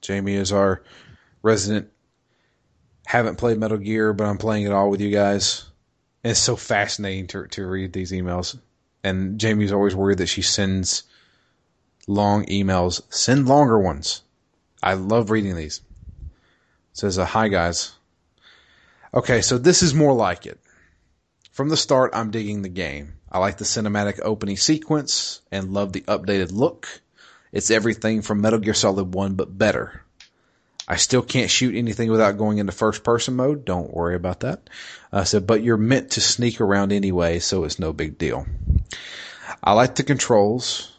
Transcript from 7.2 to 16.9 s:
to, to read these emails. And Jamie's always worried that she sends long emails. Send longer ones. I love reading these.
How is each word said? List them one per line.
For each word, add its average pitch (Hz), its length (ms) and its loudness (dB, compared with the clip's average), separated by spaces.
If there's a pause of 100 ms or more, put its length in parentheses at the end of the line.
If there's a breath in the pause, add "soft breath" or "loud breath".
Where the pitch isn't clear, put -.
to, 95 200 -10
to 98 180 -8
read 92 280 -4
these 92 180 -6
emails. 90 460 -4 (460)
And 95 360 -2
Jamie's 107 340 2
always 101 220 2
worried 98 240 2
that 90 80 0
she - 140 -4
sends 95 600 -2 (1040 soft breath)
long 104 380 2
emails. 92 640 0
Send 131 380 2
longer 135 320 6
ones. 85 420 -2 (600)
I 92 120 2
love 101 380 0
reading 101 240 0
these. 78 260 -10 (1120 soft breath)